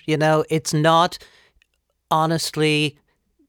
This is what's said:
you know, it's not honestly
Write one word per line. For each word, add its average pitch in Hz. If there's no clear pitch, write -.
you 156
know, 156
it's 156
not 165
honestly 156